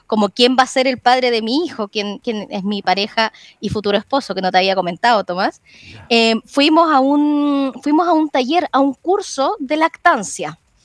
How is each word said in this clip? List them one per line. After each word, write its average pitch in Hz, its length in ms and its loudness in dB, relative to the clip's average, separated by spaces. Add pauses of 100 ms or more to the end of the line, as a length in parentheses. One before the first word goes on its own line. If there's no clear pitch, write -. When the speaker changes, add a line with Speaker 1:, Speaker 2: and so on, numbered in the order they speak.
Speaker 1:
como 214 200 0
quién 247 320 2
va 262 40 8
a 247 40 -2
ser 262 180 0
el 262 120 -2
padre 247 340 2
de 226 100 0
mi 247 240 -2
hijo, 220 220 -8
quién, 202 320 -8
quién 214 300 -6
es 190 160 -8
mi 202 160 -4
pareja 202 500 -2 (300)
y 208 80 -4
futuro 202 280 0
esposo, 214 380 -4
que 190 60 -6
no 185 100 -2
te 196 60 4
había 190 180 2
comentado, 190 480 0
Tomás, 190 380 -4 (280)
Speaker 2:
Ya. - 200 -20
Speaker 1:
eh, 226 260 2 (100)
fuimos 311 460 2
a 277 80 4
un, 285 720 0 (100)
fuimos 320 280 0
a - 20 4
un 311 180 2
taller, 294 440 0
a 262 80 4
un 277 120 0
curso 359 680 -2
de 294 180 -4
lactancia. 247 840 -2 (240)